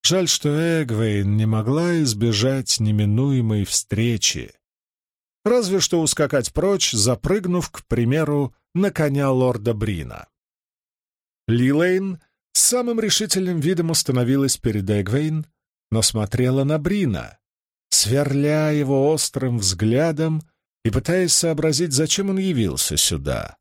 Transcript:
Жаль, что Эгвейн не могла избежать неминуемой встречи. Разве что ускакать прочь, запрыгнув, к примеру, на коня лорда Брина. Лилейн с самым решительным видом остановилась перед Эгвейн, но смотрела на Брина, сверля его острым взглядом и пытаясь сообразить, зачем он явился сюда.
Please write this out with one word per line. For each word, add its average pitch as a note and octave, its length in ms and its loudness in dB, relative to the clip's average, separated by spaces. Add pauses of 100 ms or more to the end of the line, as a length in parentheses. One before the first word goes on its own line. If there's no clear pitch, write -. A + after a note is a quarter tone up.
Жаль, F3 260 2
что - 200 -2 (340)
Эгвейн G#2 540 0
не A2 100 2
могла C#3+ 560 0
избежать A#2 760 0
неминуемой G#2+ 840 2
встречи. G#2+ 880 -2 (920)
Разве G#3 360 2
что E3+ 200 0
ускакать D3 520 0
прочь, F#3+ 400 0
запрыгнув, F3 800 -2
к - 160 -18
примеру, C#3+ 680 0 (180)
на F#3+ 200 0
коня C#3 400 0
лорда A#2+ 420 0
Брина. F#2 540 -6 (1200)
Лилейн E3 720 2 (320)
с - 80 0
самым A#3+ 400 0
решительным F#3+ 580 0
видом E3 320 0
остановилась C3 680 0
перед G#2 300 -2
Эгвейн, C#3 580 0 (440)
но A2 120 2
смотрела B2 600 0
на D3+ 160 0
Брина, D3 600 -2 (520)
сверля C#3+ 800 2
его C#3+ 400 2
острым C3 480 -2
взглядом C#3+ 840 0 (420)
и A#2 60 2
пытаясь E3+ 420 0
сообразить, D#3 600 0
зачем D#3+ 380 0
он F#3+ 80 -2
явился A2 580 0
сюда. C2+ 640 -2